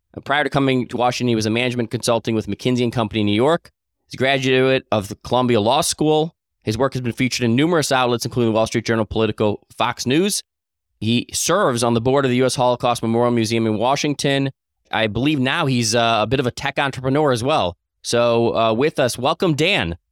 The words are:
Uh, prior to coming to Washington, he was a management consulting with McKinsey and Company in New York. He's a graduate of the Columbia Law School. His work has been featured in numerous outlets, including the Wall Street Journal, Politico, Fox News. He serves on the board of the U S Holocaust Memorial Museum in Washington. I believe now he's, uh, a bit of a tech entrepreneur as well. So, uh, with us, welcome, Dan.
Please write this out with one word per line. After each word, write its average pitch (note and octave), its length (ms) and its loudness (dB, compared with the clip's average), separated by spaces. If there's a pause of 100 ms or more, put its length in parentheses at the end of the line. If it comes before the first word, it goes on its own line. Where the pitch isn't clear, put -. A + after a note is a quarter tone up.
(140)
Uh, - 60 -16
prior D3 240 0
to C3+ 60 -4
coming C3+ 380 0
to - 80 -10
Washington, B2 320 0
he A#2+ 60 2
was A2 120 0
a A2 40 0
management A#2+ 400 -2
consulting A#2 440 -2
with G#2+ 120 -2
McKinsey B2 360 -2
and A#2 100 -2
Company A2 280 -2
in G#2 60 2
New G#2 60 2
York. C#3 380 0 (360)
He's - 80 -18
a - 40 -10
graduate C3 720 2
of G2+ 160 0
the G#2 80 -12
Columbia A#2+ 440 2
Law B2 200 2
School. D#3 540 0 (280)
His A2 140 -2
work B2+ 160 0
has B2+ 80 -6
been A#2+ 120 -4
featured B2 320 -2
in A#2 120 2
numerous D#3 340 2
outlets, B2 340 0
including A#2 280 0
the G#2+ 40 2
Wall A2+ 100 2
Street - 180 -4
Journal, A2+ 200 0
Politico, G#2+ 560 -2 (160)
Fox A#2 300 -4
News. E3+ 360 0 (580)
He A#2 320 0
serves D#3+ 500 0
on A#2+ 120 2
the A#2 60 2
board C3+ 240 2
of C3 60 2
the B2 80 0
U C3 80 4
S B2 80 -2
Holocaust B2 480 0
Memorial A#2 300 0
Museum A2+ 340 0
in G#2+ 120 -2
Washington. C#3 720 -2 (400)
I A2 160 -2
believe C3 340 0
now C#3+ 260 -2
he's, A#2+ 280 0
uh, A#2 280 2
a G#2+ 40 -2
bit C3 140 -2
of B2 60 0
a A#2+ 40 -2
tech - 280 -6
entrepreneur C3+ 540 0
as A2+ 100 -2
well. B2 340 0 (260)
So, A#2 520 2
uh, A2+ 200 2
with C#3+ 240 0
us, B2+ 180 0
welcome, D3+ 380 0
Dan. C3+ 420 0 (160)